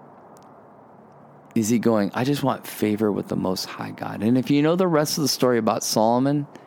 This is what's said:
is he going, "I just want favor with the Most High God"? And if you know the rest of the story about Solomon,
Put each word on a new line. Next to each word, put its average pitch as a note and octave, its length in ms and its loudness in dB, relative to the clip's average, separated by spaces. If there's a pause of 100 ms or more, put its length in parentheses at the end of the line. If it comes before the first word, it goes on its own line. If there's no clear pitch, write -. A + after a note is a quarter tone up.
(1600)
is A2 120 0
he A#2 120 2
going, G#2 340 2
"I A2+ 80 -2
just C#3 220 -2
want B2 220 -2
favor G#2+ 440 0
with F#2+ 180 -4
the G#2 80 -4
Most F#2 280 -4
High G#2+ 260 -12
God"? G#2+ 320 -8
And A#2+ 160 4
if B2 100 -2
you C#3+ 140 2
know D#3+ 140 2
the F#3 100 2
rest D#3 320 0
of - 40 -2
the C3 60 0
story B2 300 2
about A2 240 0
Solomon, C3 640 0 (200)